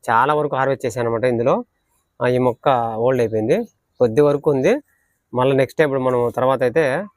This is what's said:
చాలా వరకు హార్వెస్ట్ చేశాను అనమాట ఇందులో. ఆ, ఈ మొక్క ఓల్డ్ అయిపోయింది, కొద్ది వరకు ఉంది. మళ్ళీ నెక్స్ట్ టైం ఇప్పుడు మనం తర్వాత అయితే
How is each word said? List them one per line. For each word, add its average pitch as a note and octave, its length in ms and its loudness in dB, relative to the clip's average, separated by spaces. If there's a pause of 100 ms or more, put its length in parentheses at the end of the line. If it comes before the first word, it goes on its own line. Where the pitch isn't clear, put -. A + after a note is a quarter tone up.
చాలా B2 300 2
వరకు D3 220 -4
హార్వెస్ట్ C3+ 260 -2
చేశాను A#2 220 -4
అనమాట A#2 260 -2
ఇందులో. A#2+ 200 2 (680)
ఆ, B2 140 0
ఈ - 100 0
మొక్క B2 220 -2 (380)
ఓల్డ్ B2+ 180 0
అయిపోయింది, A2 340 -2 (420)
కొద్ది A#2+ 280 2
వరకు C#3+ 260 0
ఉంది. C#3 200 2 (680)
మళ్ళీ C3+ 200 2
నెక్స్ట్ B2+ 180 -2
టైం D#3 120 2
ఇప్పుడు C3+ 180 -2
మనం B2 120 0 (180)
తర్వాత C3 300 0
అయితే D#3 160 0 (340)